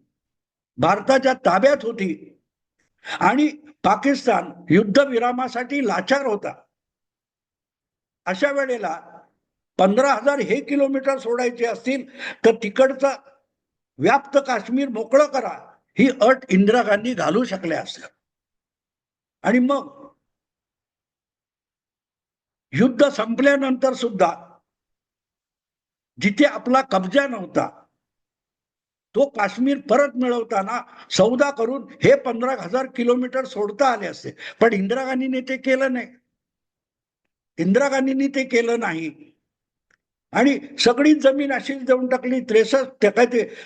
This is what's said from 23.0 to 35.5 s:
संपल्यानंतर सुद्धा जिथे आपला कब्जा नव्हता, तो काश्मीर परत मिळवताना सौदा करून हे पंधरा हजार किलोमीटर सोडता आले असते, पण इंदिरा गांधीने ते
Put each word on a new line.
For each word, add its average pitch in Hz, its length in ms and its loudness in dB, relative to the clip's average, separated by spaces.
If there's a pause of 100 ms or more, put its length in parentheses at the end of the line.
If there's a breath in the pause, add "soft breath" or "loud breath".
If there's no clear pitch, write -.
संपल्यानंतर 262 840 0
सुद्धा 208 580 -2 (1700)
जिथे 202 240 2
आपला 269 360 2
कब्जा 190 460 0
नव्हता, 185 600 -6 (1300)
तो 269 140 4
काश्मीर 254 500 -2 (120)
परत 247 320 2
मिळवताना 233 880 -4
सौदा 247 400 2
करून 254 420 -6 (120)
हे 269 120 6
पंधरा 247 460 -4
हजार 240 240 -6 (100)
किलोमीटर 247 480 -2
सोडता 214 420 -2
आले 220 200 -2
असते, 139 240 -12 (300 loud breath)
पण 226 120 6
इंदिरा 208 320 -2
गांधीने 262 360 -2
ते 262 160 -6